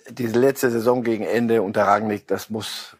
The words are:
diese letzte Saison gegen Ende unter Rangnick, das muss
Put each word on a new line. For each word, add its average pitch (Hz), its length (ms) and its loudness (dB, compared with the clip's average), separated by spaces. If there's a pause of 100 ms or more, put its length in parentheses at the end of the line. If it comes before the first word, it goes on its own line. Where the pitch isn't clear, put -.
diese 117 300 -2
letzte 131 320 2
Saison 117 320 0
gegen 110 220 -2
Ende 113 360 2
unter 104 220 0
Rangnick, 104 440 2
das - 220 -4
muss - 500 -10